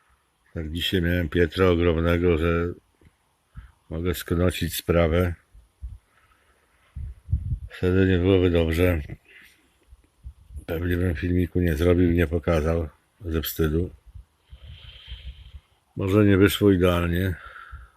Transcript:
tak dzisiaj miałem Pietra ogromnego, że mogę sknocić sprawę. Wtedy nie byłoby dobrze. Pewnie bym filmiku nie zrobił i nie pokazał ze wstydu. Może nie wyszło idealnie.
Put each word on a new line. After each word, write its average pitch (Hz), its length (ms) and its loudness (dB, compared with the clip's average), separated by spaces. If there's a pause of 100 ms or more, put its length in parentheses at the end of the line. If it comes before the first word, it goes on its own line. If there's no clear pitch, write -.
(560)
tak 78 160 -8
dzisiaj 87 300 -2
miałem 87 260 0
Pietra 87 380 2
ogromnego, 85 720 2
że 85 340 -2 (1200)
mogę 82 240 -4
sknocić 87 640 -2
sprawę. 85 580 2 (2250)
Wtedy 92 360 0
nie 92 120 2
byłoby 92 320 4
dobrze. 85 520 0 (1600)
Pewnie 87 300 -4
bym 87 180 -2
filmiku 90 460 -2
nie 85 160 0
zrobił 87 340 4
i 85 60 2
nie 87 100 2
pokazał 82 640 -2 (320)
ze 82 220 -4
wstydu. 82 480 -2 (2000)
Może 101 280 2
nie 101 120 4
wyszło 101 340 4
idealnie. 87 640 2 (640)